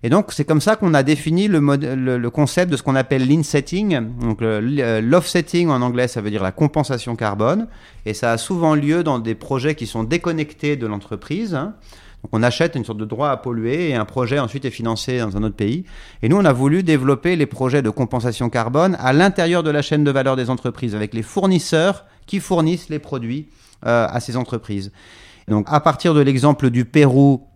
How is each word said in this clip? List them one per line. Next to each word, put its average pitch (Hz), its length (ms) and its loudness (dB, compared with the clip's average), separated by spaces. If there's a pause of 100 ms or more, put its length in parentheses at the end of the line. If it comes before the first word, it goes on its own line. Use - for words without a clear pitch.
Et 120 60 -2
donc, 190 240 2
c'est 147 140 -4
comme 156 160 2
ça 214 140 2
qu'on 180 180 2
a 139 80 4
défini 156 440 0
le 180 140 2
mode-, 143 240 2
le, 127 320 -2
le 120 140 -2
concept 170 420 0
de 135 60 0
ce - 40 -8
qu'on 131 140 0
appelle 131 320 0
l'insetting. 160 720 0 (180)
Donc, 113 220 -2
le, 110 200 0
le, 117 400 0
l'offsetting 170 680 2
en 127 140 2
anglais, 123 260 0
ça 120 140 -6
veut 104 80 -4
dire 104 120 -4
la 95 100 -2
compensation 139 640 -2
carbone. 117 500 -2 (400)
Et 107 80 -4
ça 117 180 -2
a 117 60 -2
souvent 165 360 0
lieu 151 280 0
dans 143 160 0
des 113 160 -4
projets 135 400 -4
qui 120 120 -8
sont 113 180 -4
déconnectés 156 720 -4
de 120 100 -6
l'entreprise, 143 680 -6
hein. 139 200 -6 (480)
Donc, - 100 -14
on 107 100 0
achète 160 320 2
une 120 100 -4
sorte 104 140 -10
de 110 60 -6
droit 113 240 -4
à 135 80 0
polluer 123 540 -4
et 131 40 -2
un 110 120 -2
projet 127 340 -2
ensuite 131 240 -6
est 127 60 -2
financé 117 480 -4
dans 104 180 -4
un 107 80 -2
autre 104 100 -2
pays. 123 300 -2 (380)
Et 131 60 0
nous, 165 80 6
on 202 80 4
a 151 80 6
voulu 139 300 2
développer 151 540 2
les 147 100 2
projets 131 360 0
de 110 80 0
compensation 120 580 -2
carbone 135 500 0
à 127 140 0
l'intérieur 175 500 2
de 156 80 0
la 147 120 0
chaîne 151 200 0
de 143 80 4
valeur 135 240 2
des 127 160 -2
entreprises, 120 460 -4
avec 107 180 -6
les 113 80 -4
fournisseurs 185 840 0 (220)
qui 196 140 -4
fournissent 170 480 -2
les 151 100 -6
produits, 131 500 -8 (360)
euh, 117 260 2
à 120 80 -4
ces 120 180 -6
entreprises. 107 540 -6 (560)
Donc, 107 220 0
à 151 100 2
partir 156 360 2
de 147 60 6
l'exemple 135 500 4
du 120 140 0
Pérou 139 720 6